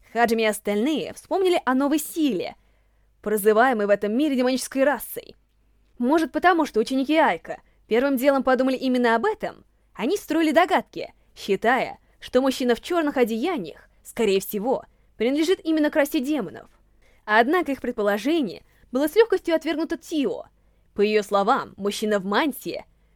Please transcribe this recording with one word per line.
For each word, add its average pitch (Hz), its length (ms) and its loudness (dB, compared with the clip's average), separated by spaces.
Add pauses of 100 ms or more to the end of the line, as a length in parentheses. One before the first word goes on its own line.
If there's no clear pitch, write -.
(140)
Хаджими 226 300 2
и - 20 2
остальные 214 680 -2
вспомнили 359 520 0
о 254 100 0
новой 285 240 0
силе, 269 560 -4 (680)
прозываемой 214 640 2
в 202 40 -2
этом 208 280 0
мире 285 200 0
демонической 254 460 0
расой. - 520 -4 (640)
Может, 294 340 2
потому 330 340 2
что - 140 -2
ученики 262 380 0
Айка 196 440 0 (260)
первым 262 300 2
делом 269 260 2
подумали 262 340 2
именно 247 380 2
об 233 100 0
этом, - 400 -6 (280)
они 294 240 -4
строили 320 340 0
догадки, 285 640 0 (220)
считая, 214 640 -2 (200)
что - 220 0
мужчина 254 340 0
в 233 60 -12
чёрных 320 360 -2
одеяниях, 226 720 -4 (140)
скорее 196 360 0
всего, 208 440 -4 (340)
принадлежит 294 460 0
именно 311 280 0
к - 40 -4
расе 294 260 0
демонов. 247 480 -6 (560)
Однако 262 480 2
их - 80 -10
предположение 214 840 -2 (280)
было 277 180 0
с - 60 -6
лёгкостью 403 400 2
отвергнуто 320 420 -2
Тио. 269 480 -4 (480)
По 208 80 -2
её 214 220 2
словам, 196 520 0
мужчина 202 440 -2
в 180 60 -10
мантии 247 600 -2 (300)